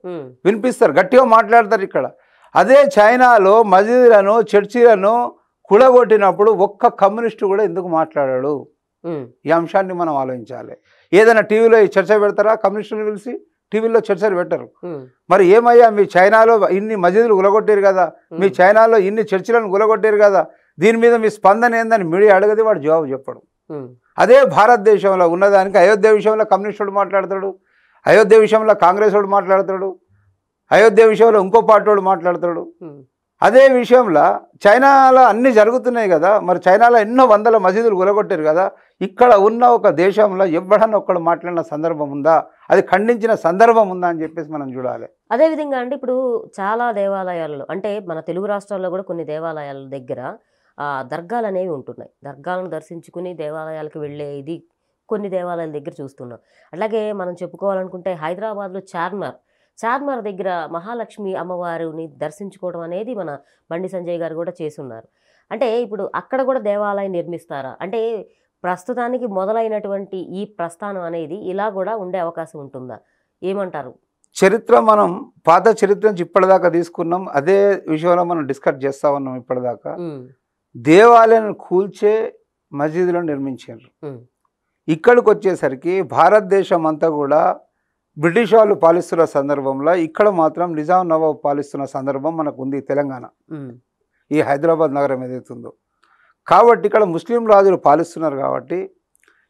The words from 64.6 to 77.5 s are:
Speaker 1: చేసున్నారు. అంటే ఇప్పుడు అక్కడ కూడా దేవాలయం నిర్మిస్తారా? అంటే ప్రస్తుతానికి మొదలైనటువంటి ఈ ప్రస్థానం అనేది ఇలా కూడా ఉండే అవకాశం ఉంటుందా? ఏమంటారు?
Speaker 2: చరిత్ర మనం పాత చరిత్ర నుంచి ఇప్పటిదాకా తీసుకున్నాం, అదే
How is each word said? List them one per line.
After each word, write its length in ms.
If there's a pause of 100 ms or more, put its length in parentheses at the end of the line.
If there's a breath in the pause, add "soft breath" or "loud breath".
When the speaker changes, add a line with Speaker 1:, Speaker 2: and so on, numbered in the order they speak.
Speaker 1:
చేసున్నారు. 460 (440)
అంటే 300
ఇప్పుడు 340
అక్కడ 260
కూడా 180
దేవాలయం 520
నిర్మిస్తారా? 680
అంటే 480 (340)
ప్రస్తుతానికి 640
మొదలైనటువంటి 880
ఈ 280
ప్రస్థానం 560
అనేది 340
ఇలా 340
కూడా 260
ఉండే 240
అవకాశం 400
ఉంటుందా? 380 (460)
ఏమంటారు? 500 (500)
Speaker 2:
చరిత్ర 360
మనం 520 (160)
పాత 200 (160)
చరిత్ర 260
నుంచి 120
ఇప్పటిదాకా 480
తీసుకున్నాం, 640
అదే 560